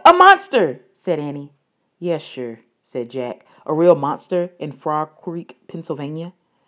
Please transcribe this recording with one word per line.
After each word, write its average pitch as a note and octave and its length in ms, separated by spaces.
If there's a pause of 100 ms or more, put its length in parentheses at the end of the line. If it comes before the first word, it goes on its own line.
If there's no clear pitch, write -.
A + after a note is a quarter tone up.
A E4 80
monster!" F4 680 (100)
said E3 260
Annie. C#3+ 360 (440)
"Yes, E3+ 220
sure," A#2+ 400 (220)
said A#2+ 260
Jack, B2 380 (180)
"a - 80
real E3 220
monster F3 640
in D3+ 120
Frog D3+ 460
Creek, - 400 (100)
Pennsylvania." D#3+ 680 (340)